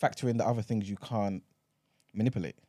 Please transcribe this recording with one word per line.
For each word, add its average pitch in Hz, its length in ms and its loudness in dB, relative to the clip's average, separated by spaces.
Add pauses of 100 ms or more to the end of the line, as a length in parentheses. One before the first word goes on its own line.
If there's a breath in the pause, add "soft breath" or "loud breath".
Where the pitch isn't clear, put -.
factoring 123 360 2
the 113 100 2
other 117 140 2
things 104 280 -2
you 101 80 -4
can't 101 460 -2 (680)
manipulate? 107 420 0 (140)